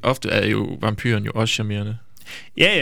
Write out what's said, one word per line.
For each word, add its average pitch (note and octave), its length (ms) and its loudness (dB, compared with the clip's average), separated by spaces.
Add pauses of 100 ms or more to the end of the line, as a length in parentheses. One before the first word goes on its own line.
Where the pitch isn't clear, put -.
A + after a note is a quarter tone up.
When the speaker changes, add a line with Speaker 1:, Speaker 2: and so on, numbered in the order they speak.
Speaker 1:
ofte - 280 0
er G2+ 180 2
jo G#2+ 340 0
vampyren G#2+ 440 0
jo - 100 -4
også A2+ 180 0
charmerende. G#2 440 -4 (600)
Speaker 2:
Ja, G3 240 6